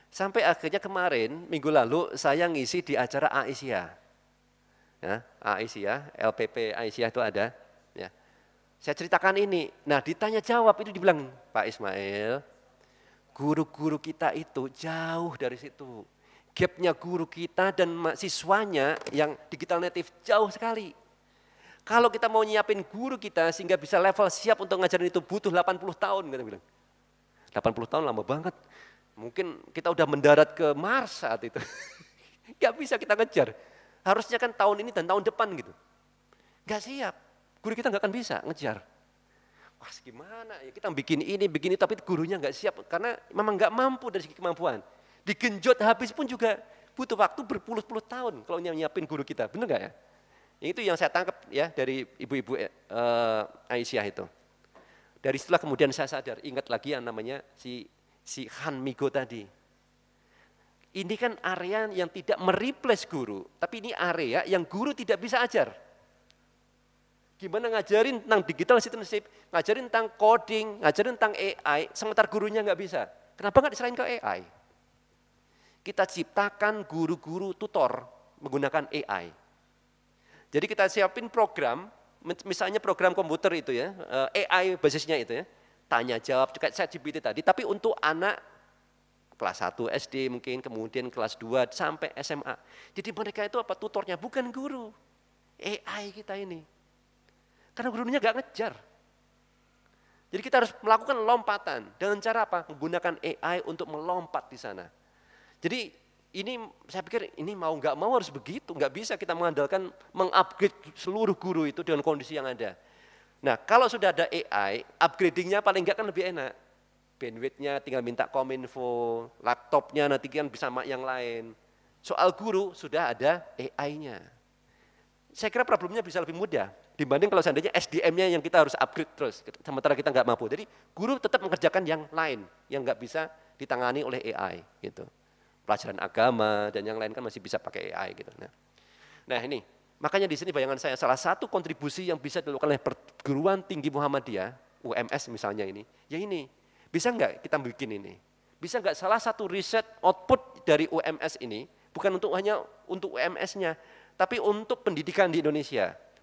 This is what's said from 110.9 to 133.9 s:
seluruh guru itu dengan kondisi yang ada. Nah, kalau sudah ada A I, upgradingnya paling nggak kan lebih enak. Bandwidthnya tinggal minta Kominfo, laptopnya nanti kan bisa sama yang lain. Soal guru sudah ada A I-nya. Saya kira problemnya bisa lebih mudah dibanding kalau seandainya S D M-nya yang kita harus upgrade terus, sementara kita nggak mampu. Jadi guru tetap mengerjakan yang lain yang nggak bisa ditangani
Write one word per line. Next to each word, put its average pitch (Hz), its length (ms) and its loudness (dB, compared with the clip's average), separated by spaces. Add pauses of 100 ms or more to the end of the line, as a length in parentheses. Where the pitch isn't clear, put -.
seluruh 202 400 0
guru 160 320 -2
itu 170 160 -8
dengan 147 160 0
kondisi 147 320 -2
yang 131 160 -4
ada. 110 240 -6 (720)
Nah, 120 80 6
kalau 233 320 6
sudah 202 240 2
ada 165 160 2
A - 480 -2
I, - 80 -4 (160)
upgradingnya 180 640 2
paling 190 240 4
nggak 208 160 0
kan 214 80 -4
lebih 180 240 -4
enak. 131 160 -6 (680)
Bandwidthnya 135 640 -6
tinggal 131 160 -4
minta 120 320 0
Kominfo, 123 960 -2 (160)
laptopnya 143 640 2
nanti 139 240 0
kan 147 160 -2
bisa 127 240 -6
sama 127 160 -4
yang 131 160 -4
lain. 120 480 -6 (480)
Soal - 360 4
guru 196 400 0
sudah 151 360 -2
ada 143 320 2 (160)
A 139 320 -6
I-nya. 139 320 -10 (1120)
Saya 214 160 -4
kira 240 160 2
problemnya 202 360 0
bisa 175 200 -4
lebih 160 120 -6
mudah 160 360 -4 (240)
dibanding 147 360 4
kalau 175 120 6
seandainya 160 320 2
S - 160 0
D 156 160 0
M-nya 180 240 4
yang 165 120 2
kita 165 200 6
harus 139 160 2
upgrade 151 400 -2
terus, 127 240 -4 (240)
sementara 139 320 2
kita 143 160 2
nggak 123 160 6
mampu. 113 160 0
Jadi 170 200 -6 (280)
guru 247 240 0
tetap - 240 0
mengerjakan 180 440 2
yang 156 240 -2
lain 147 360 -2 (240)
yang 131 160 -4
nggak 127 160 0
bisa 156 280 -6 (280)
ditangani 127 480 -2